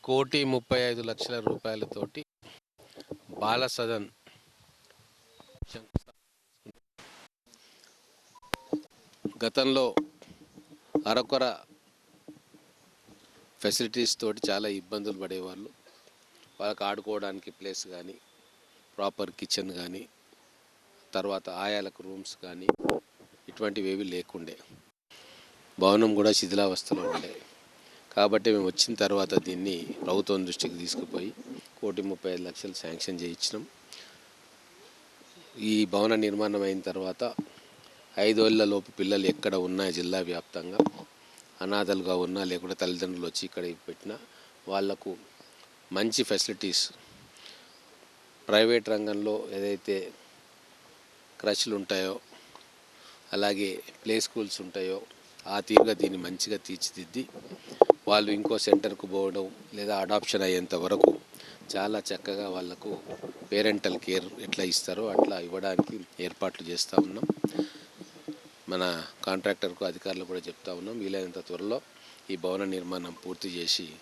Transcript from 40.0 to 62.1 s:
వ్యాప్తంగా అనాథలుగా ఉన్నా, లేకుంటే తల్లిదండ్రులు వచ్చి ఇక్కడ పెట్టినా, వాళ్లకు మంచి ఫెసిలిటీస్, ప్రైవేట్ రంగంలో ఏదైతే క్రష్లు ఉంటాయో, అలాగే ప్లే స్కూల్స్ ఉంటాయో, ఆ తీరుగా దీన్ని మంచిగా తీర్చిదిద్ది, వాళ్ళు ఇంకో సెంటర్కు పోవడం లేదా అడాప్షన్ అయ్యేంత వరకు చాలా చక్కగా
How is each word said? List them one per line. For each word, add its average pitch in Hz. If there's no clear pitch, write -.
వ్యాప్తంగా 87
అనాథలుగా 95
ఉన్నా, 92
లేకుంటే 90
తల్లిదండ్రులు 90
వచ్చి 82
ఇక్కడ 90
పెట్టినా, 98
వాళ్లకు 98
మంచి 110
ఫెసిలిటీస్, 98
ప్రైవేట్ 113
రంగంలో 104
ఏదైతే 98
క్రష్లు 107
ఉంటాయో, 95
అలాగే 101
ప్లే 110
స్కూల్స్ 107
ఉంటాయో, 92
ఆ 101
తీరుగా 110
దీన్ని 95
మంచిగా 92
తీర్చిదిద్ది, 95
వాళ్ళు 104
ఇంకో 104
సెంటర్కు 101
పోవడం 95
లేదా 104
అడాప్షన్ 98
అయ్యేంత 92
వరకు 92
చాలా 104
చక్కగా 98